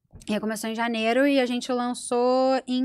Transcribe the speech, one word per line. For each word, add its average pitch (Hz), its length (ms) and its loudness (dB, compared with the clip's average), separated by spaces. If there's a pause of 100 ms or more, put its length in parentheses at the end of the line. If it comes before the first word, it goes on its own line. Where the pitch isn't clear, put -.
(280)
E 214 60 0
aí 202 60 -2
começou 220 300 -6
em 220 40 -6
janeiro 233 520 2
e 277 140 4
a 247 60 2
gente 247 260 -4
lançou 247 920 0
em 254 180 -2